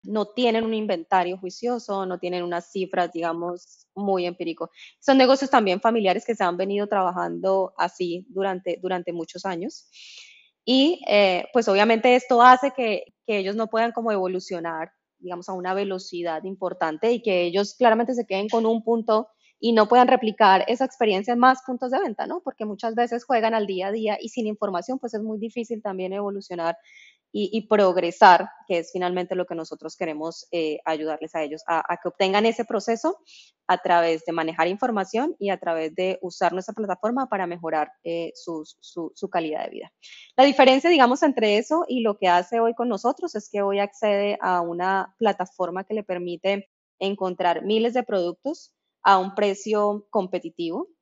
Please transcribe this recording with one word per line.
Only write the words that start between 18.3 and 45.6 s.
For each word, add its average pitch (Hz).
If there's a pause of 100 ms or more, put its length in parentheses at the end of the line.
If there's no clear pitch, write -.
con 226
un 226
punto 220 (300)
y 233
no 214
puedan 247
replicar 220
esa 254
experiencia 214
en 240
más 262
puntos 247
de 277
venta, 294
¿no? 359
Porque -
muchas 214
veces 240
juegan 226
al 208
día 190
a 202
día 214
y 226
sin 226
información, 208
pues, 233
es 214
muy 214
difícil 226
también 190
evolucionar 196 (540)
y, 208
y 220
progresar, 185 (180)
que 175
es -
finalmente 180
lo 180
que 175
nosotros 160
queremos, 160
eh, 156
ayudarles 156
a 160
ellos 151
a, 165
a 170
que -
obtengan 196
ese 226
proceso 226 (480)
a 180
través 170
de 170
manejar 165
información 226
y 202
a 185
través 160
de 185
usar 175
nuestra 185
plataforma 220
para 190
mejorar, 165 (120)
eh, 170
sus, 156
su, -
su 185
calidad 160
de -
vida. - (440)
La 262
diferencia, 277
digamos, 262
entre 214
eso 311
y 247
lo 208
que 185
hace 180
hoy 233
con 240
nosotros 240
es 208
que 202
hoy 196
accede 202
a 180
una 180
plataforma 190